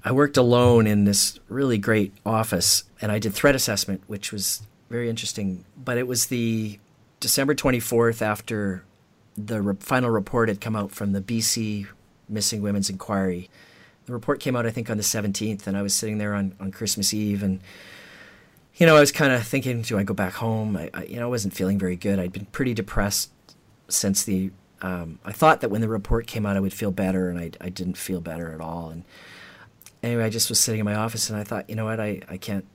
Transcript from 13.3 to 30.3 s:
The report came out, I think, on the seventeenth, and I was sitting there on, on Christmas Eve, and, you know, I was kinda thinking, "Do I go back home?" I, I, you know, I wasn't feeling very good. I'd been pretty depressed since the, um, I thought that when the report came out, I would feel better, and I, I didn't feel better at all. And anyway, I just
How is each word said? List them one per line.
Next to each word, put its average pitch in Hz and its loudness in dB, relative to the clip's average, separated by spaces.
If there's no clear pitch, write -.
The 123 -10
report 131 -2
came 127 -2
out, 117 0
I - 0
think, 113 -6
on 107 0
the 107 -2
seventeenth, 104 -2
and 98 -2
I 101 -2
was 101 0
sitting 107 -2
there 104 -2
on, 98 -2
on 95 -8
Christmas 104 -4
Eve, 104 -2
and, 95 0
you 170 6
know, 160 10
I - 12
was 143 8
kinda 135 2
thinking, 120 -2
"Do 113 -2
I 98 2
go 98 -2
back 92 -2
home?" 110 -2
I, 80 -6
I, - -8
you - -12
know, 120 -4
I 120 -4
wasn't 101 -4
feeling 95 0
very 90 0
good. 98 0
I'd 90 -4
been 101 -10
pretty 127 -2
depressed 101 -2
since - 0
the, 95 -2
um, 87 -6
I - -10
thought 156 4
that 123 0
when 107 0
the 113 2
report 113 0
came 107 -4
out, 98 2
I 98 4
would 98 0
feel 101 -2
better, 92 0
and 87 -4
I, 85 -6
I 90 -8
didn't 90 -6
feel 92 -6
better 82 -8
at 80 -12
all. 82 -8
And 82 -14
anyway, 117 0
I 110 2
just 113 -2